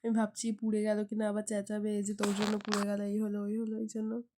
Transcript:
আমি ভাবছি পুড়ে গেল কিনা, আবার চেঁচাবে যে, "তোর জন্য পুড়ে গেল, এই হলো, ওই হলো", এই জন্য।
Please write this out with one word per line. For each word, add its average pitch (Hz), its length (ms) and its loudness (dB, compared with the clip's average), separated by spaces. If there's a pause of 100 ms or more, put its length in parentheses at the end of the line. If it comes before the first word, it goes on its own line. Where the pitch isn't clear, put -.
আমি 226 120 2
ভাবছি 226 360 0
পুড়ে 214 300 2
গেল 214 220 2
কিনা, 214 260 0
আবার 208 140 0
চেঁচাবে 208 600 0
যে, 208 100 -2
"তোর 208 140 2
জন্য 208 300 2
পুড়ে 202 300 0
গেল, 202 140 -2
এই 202 180 0
হলো, 208 240 0
ওই 208 140 -2
হলো", 220 220 -2
এই 220 80 -2
জন্য। 220 340 -4 (180)